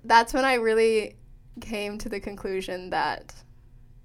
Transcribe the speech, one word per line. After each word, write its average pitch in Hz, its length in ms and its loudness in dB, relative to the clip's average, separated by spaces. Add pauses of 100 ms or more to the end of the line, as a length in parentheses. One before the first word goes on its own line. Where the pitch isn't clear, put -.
that's 233 280 6
when 262 100 2
I 262 120 4
really 226 600 2 (460)
came 208 380 -8
to 226 100 -8
the 202 100 -6
conclusion 190 680 -8
that, 151 440 -2 (720)